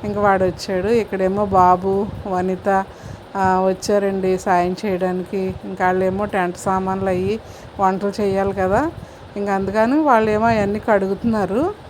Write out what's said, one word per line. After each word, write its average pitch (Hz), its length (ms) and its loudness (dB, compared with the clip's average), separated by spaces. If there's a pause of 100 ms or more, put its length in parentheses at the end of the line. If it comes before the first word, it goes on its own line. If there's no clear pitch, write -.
ఇంక 208 140 -4
వాడు 196 260 4
వచ్చాడు. 185 420 -2
ఇక్కడేమో 202 580 0
బాబు, 196 640 4 (200)
వనిత, 185 420 -2 (680)
ఆ, 190 300 4
వచ్చారండి 190 720 0
సాయం 180 380 0 (100)
చేయడానికి. 185 680 -2 (100)
ఇంకా 190 220 -2
వాళ్ళేమో 185 380 0
టెంట్ 180 340 -2
సామాన్లు 190 500 -2
అయ్యి 190 320 -2 (400)
వంటలు 190 400 0
చేయాలి 196 320 0
కదా, 196 380 2 (460)
ఇంక 202 120 -4
అందుకని 208 520 0
వాళ్ళేమో 220 460 4
అవన్నీ 208 320 2
కడుగుతున్నారు. 208 960 0 (160)